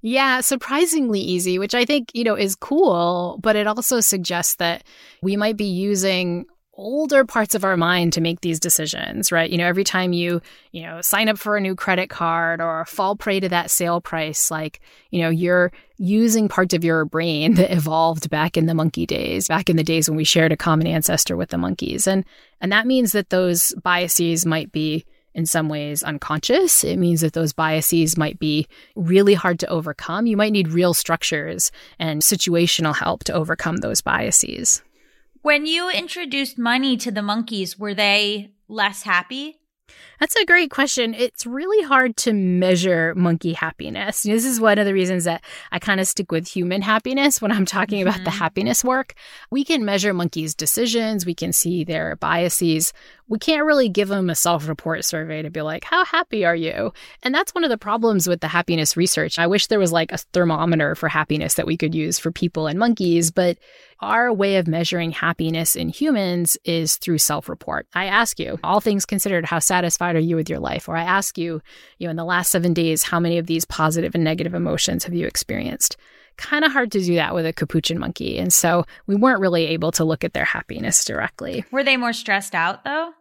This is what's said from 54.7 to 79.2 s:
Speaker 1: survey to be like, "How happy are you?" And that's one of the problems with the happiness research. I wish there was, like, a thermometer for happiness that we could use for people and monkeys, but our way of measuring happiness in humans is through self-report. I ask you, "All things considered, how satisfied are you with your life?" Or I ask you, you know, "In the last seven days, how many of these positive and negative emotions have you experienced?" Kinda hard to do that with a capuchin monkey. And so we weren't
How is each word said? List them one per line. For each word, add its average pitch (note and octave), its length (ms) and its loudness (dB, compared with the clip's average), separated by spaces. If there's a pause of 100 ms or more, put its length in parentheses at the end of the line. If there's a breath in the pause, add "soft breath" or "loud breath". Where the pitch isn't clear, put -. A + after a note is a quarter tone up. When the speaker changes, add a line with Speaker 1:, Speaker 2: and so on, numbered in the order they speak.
Speaker 1:
survey D#3 380 -6
to D3+ 80 -8
be D#3+ 120 -8
like, D#3 220 -6
"How F4 220 0
happy C#4 400 -2
are E3+ 100 4
you?" E3 380 -4 (280 loud breath)
And C4 140 -2
that's F4 180 -2
one E4+ 120 0
of D4 40 2
the A#3 80 0
problems G#3+ 500 0
with F3 120 0
the D#3+ 100 -6
happiness E3 460 0
research. D#3+ 440 0
I E3+ 80 4
wish G3 200 2
there A3 120 2
was, F3+ 120 2
like, E3 200 0
a F#3 60 -8 (160)
thermometer D#3+ 640 2
for D#3 140 -2
happiness D3+ 460 0
that D#3 120 -2
we D#3+ 100 0
could E3 180 -2
use D#3+ 240 -2
for E3 120 -4
people E3 360 -2
and D3+ 120 -4
monkeys, F3 520 2
but F3+ 260 2 (420 soft breath)
our A3+ 340 2
way G3 240 2
of F3 100 2
measuring E3 440 -2
happiness D#3+ 640 -2
in E3 140 -4
humans F3+ 760 0
is E3 320 0
through E3 200 0
self-report. - 760 -4
I F#3 120 -2
ask G3+ 340 0
you, - 240 -6
"All G3+ 180 2
things G3+ 240 0
considered, F#3 400 -2
how E3+ 140 -2
satisfied F3 580 0
are - 20 4
you E3 160 2
with D#3+ 140 -2
your D#3+ 100 -4
life?" - 300 -6
Or E3 80 -4
I E3+ 60 -2
ask F#3+ 340 0
you, E3 240 -6 (380 loud breath)
you F3 80 -6
know, E3 40 -4
"In D#3+ 60 -4
the E3 80 -6
last F3+ 260 0
seven F3 220 4
days, D#3+ 300 2
how E3+ 180 0
many E3+ 160 2
of E3 100 -2
these E3 180 0
positive D#3+ 500 0
and E3+ 80 2
negative D#3+ 300 -2
emotions E3+ 520 -2
have F3 100 -8
you E3+ 100 -2
experienced?" - 720 -4 (420 soft breath)
Kinda D4+ 320 0
hard C4 220 -2
to G#3 100 0
do F3 140 2
that D#3+ 200 0
with E3 100 -2
a D#3+ 80 -4
capuchin E3 460 -2
monkey. - 400 -6
And F3+ 120 0
so F3 340 2 (220 loud breath)
we G3 80 0
weren't A3+ 240 4